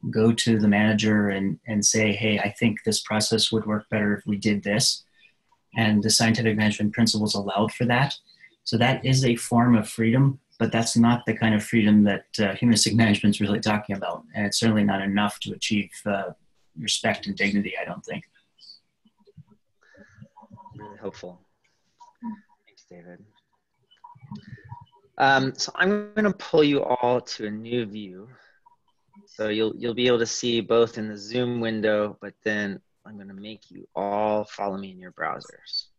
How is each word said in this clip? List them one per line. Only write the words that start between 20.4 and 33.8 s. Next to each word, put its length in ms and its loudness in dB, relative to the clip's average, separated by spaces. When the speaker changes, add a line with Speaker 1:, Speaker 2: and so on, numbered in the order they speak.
Speaker 2:
Really 220 -18
helpful. 440 -14
Thanks, 200 -20
David. 380 -20
Um, 380 2
so 200 -8
I'm 380 -2
gonna 200 0
pull 300 2
you 200 2
all 380 0
to 260 -10
a 40 -6
new 340 -4
view. 440 -14
So 220 -6
you'll, 260 0
you'll 180 -6
be 140 0
able 120 4
to 60 0
see 360 -2
both 360 2
in 120 -6
the 80 -10
Zoom 420 -4
window, 600 0
but 120 -14
then 360 -2
I'm 120 -20
gonna 160 -18
make 380 -18
you 240 -20